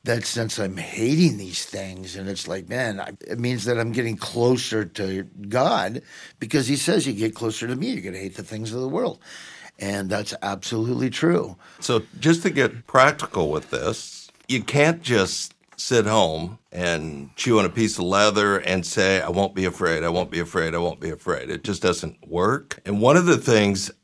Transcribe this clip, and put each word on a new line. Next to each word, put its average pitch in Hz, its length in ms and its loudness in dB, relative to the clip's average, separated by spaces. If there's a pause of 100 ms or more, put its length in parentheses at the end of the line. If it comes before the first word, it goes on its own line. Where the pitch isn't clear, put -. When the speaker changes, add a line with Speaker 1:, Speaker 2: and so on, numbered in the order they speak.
Speaker 1:
that 117 180 0
sense 113 340 -4
I'm 95 180 -4
hating 123 600 2
these 95 280 -8
things, 95 520 -12
and 98 120 -8
it's 95 200 -8
like, 90 200 -8
man, 113 320 -4
I, - 200 -10
it - 180 -8
means 120 280 -2
that 120 120 2
I'm 117 140 0
getting 117 240 -2
closer 120 680 2
to 95 400 -6 (240)
God, 127 540 0 (380)
because 120 260 0
he 139 100 0
says, 165 300 0
"You 131 60 -2
get 110 220 -2
closer 113 320 -6
to 123 100 -4
me, 208 140 -4
you're 208 120 -6
gonna 92 160 -10
hate 95 180 -10
the 107 60 -12
things 110 300 -8
of 123 80 -6
the 131 80 -4
world." 202 300 -4 (600)
And 101 300 -4
that's 104 320 -4
absolutely 113 720 -2
true. 160 460 0 (240)
Speaker 2:
So 120 220 0 (160)
just 165 240 4
to 190 80 2
get 123 360 0
practical 127 640 4
with 76 200 -4
this, - 600 -6 (180)
you 123 140 0
can't 156 400 2
just 101 500 0 (240)
sit 117 300 2
home 90 520 2 (140)
and 78 640 -4
chew 117 220 4
on 98 80 4
a - 20 0
piece 92 300 0
of 90 60 -2
leather 101 540 4
and 92 280 -2
say, 95 340 2
"I - 80 -4
won't 92 260 0
be 95 120 0
afraid, 85 360 0
I 85 60 0
won't 87 220 -2
be 85 100 -4
afraid, 85 340 -2
I 85 40 -2
won't 85 220 -4
be 85 100 -6
afraid." 73 400 -6
It 73 120 -6
just 101 200 -6
doesn't - 440 -2
work. 98 600 -2
And 101 160 0
one 143 160 8
of 175 80 4
the 160 100 6
things 104 540 4 (140)